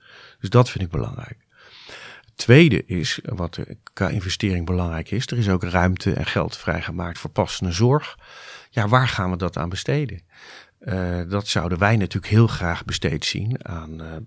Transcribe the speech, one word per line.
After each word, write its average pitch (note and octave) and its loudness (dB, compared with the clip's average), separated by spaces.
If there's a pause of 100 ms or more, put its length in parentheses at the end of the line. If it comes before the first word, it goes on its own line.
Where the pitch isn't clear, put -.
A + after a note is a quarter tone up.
(400)
Dus G2 -6
dat B2 6
vind F#2 -4
ik E2 -6
belangrijk. - -6 (880)
Het - -20
tweede C3 8
is, - -2
wat, F2 -6
eh, - -10 (180)
qua F#2 0
investering F2+ 0
belangrijk E2+ -2
is, A2 -2
er B2 -2
is G#2 2
ook F#2 2
ruimte F2+ 2
en - -2
geld - -2
vrijgemaakt E2+ -6
voor D#2+ -10
passende F#2 -2
zorg. A#2+ 2 (520)
Ja, G#2 0
waar B2+ 4
gaan F#2 -2
we F2+ -2
dat F2 -4
aan E2 -4
besteden? C3 -4 (580)
Eh, F2+ -2
dat G2+ -2
zouden F2 0
wij G#2 4
natuurlijk G2 -2
heel A2+ 8
graag E2+ -4
besteed - -4
zien G#2+ -4
aan, D#2+ -12
eh, D#2+ -12 (200)